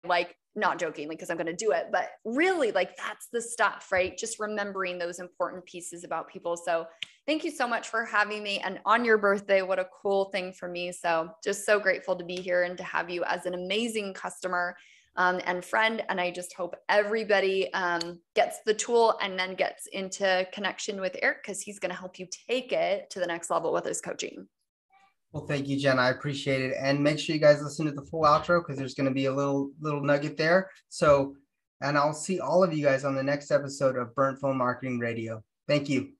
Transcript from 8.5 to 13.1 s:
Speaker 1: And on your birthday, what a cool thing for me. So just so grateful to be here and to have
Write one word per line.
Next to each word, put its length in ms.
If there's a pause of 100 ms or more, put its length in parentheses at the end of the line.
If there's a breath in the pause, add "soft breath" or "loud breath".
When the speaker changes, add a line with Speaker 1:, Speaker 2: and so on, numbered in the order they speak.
Speaker 1:
And 260
on 180
your 140
birthday, 420
what 180
a 100 (140)
cool 280
thing 240
for 120
me. 260
So 380 (140)
just 220
so 120
grateful 380
to 80
be 120
here 260
and 160
to 60
have 260